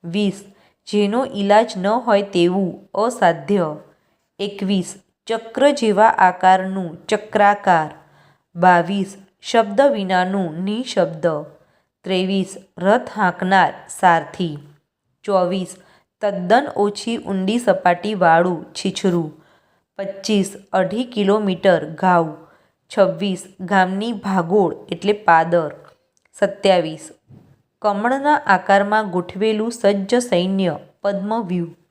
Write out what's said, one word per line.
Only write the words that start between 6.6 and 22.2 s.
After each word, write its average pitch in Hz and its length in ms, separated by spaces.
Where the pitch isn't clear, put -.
ચક્રાકાર. 202 800
બાવીસ, 180 540
શબ્દ 208 320
વિનાનું, 185 520
નિશબ્દ. 190 600
ત્રેવીસ, 190 480
રથ 233 320
હાંકનાર, 185 560
સારથી. 165 580
ચોવીસ, 185 480
તદ્દન 202 440
ઓછી 208 340
ઊંડી 196 480
સપાટીવાળું, 175 920
છીછરું. 175 540
પચીસ, 196 520
અઢી 208 360
કિલોમીટર, 196 680
ઘાવ. 180 240